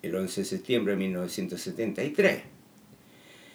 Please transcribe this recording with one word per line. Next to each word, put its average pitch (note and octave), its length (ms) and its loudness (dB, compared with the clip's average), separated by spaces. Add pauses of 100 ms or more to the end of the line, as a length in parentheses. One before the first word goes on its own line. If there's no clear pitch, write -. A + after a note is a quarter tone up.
el F2 120 -2
once F#2+ 260 0
de F#2+ 40 0
septiembre G2+ 480 2
de F#2+ 60 0
mil F#2+ 140 0
novecientos F2+ 480 -4
setenta G#2 420 -2
y D3 80 -2
tres. - 320 4 (1120)